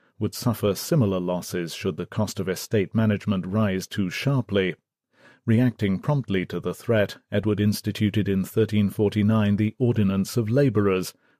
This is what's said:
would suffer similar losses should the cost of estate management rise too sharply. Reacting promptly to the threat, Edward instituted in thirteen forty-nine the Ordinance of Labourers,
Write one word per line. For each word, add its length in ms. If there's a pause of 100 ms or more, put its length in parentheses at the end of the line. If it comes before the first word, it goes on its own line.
(180)
would 160
suffer 400
similar 460
losses 540
should 220
the 100
cost 340
of 80
estate 460
management 520
rise 400
too 220
sharply. 680 (680)
Reacting 540
promptly 480
to 120
the 140
threat, 460 (120)
Edward 300
instituted 680
in 160
thirteen 460
forty-nine 640
the 220
Ordinance 580
of 120
Labourers, 680 (260)